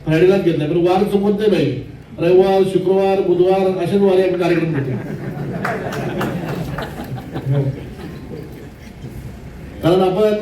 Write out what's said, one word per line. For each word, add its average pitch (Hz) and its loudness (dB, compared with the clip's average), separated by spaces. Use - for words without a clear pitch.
फ्रायडेलाच 180 4
घेतलाय. 151 2
पण 175 2
वार 190 4
चुकवत 196 2
नाही 208 2
बाई, 156 2
रविवार, 190 6
शुक्रवार, 190 2
बुधवार 185 2
असेच 196 2
वारी 190 4
आपण 175 0
कार्यक्रम 160 2
घेतो. 127 -2
कारण 180 4
आपण 196 2